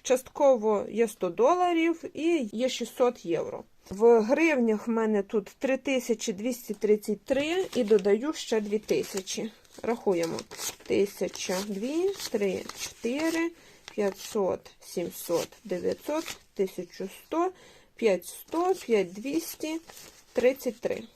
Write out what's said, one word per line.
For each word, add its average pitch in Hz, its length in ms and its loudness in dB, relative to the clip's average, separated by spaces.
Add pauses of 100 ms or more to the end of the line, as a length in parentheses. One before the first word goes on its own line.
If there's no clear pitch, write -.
Частково 254 880 2
є 220 180 2
сто 185 220 -4
доларів 330 760 2 (100)
і 302 380 0
є 220 180 0
шістсот 240 560 -2
євро. 151 380 -4 (260)
В 226 320 8
гривнях 240 680 2
в 233 40 -2
мене 220 320 2
тут 202 220 -2 (140)
три 262 180 2
тисячі 247 560 -2
двісті 220 400 -6
тридцять 208 480 2
три 311 440 0 (100)
і 240 80 2
додаю 214 500 4
ще - 280 -2
дві 208 180 -2
тисячі. 196 720 -4 (320)
Рахуємо. 170 560 -2 (480)
Тисяча, 196 680 -2 (100)
дві, 269 420 -2 (220)
три, 196 320 -2 (140)
чотири, 330 720 -2 (440)
п'ятсот, 196 640 -2 (220)
сімсот, - 680 -4 (160)
дев'ятсот, 190 720 -4 (160)
тисячу 185 560 -6 (160)
сто, 349 260 0 (440)
п'ятсто, 320 800 0
п'ять 196 380 0
двісті 311 680 -6 (520)
тридцять 247 480 0
три. 202 220 -4 (120)